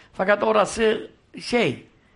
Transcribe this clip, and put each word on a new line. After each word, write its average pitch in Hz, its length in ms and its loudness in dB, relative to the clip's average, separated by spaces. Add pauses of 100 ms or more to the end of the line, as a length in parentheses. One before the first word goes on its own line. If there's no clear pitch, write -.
(140)
Fakat 208 300 0
orası 214 680 0 (300)
şey, 165 440 -2 (300)